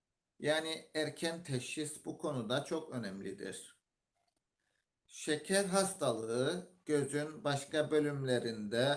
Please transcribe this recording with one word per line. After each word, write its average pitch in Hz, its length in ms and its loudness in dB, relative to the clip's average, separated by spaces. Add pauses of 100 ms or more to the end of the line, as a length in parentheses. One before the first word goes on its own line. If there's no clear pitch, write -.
(380)
Yani 156 560 0
erken 165 500 -2
teşhis 147 600 -4
bu 156 140 -6
konuda 131 460 -2
çok 160 260 -4
önemlidir. 98 880 -8 (1300)
Şeker 190 580 0
hastalığı 147 1040 0 (180)
gözün 147 580 0
başka 143 460 0
bölümlerinde 123 920 2 (120)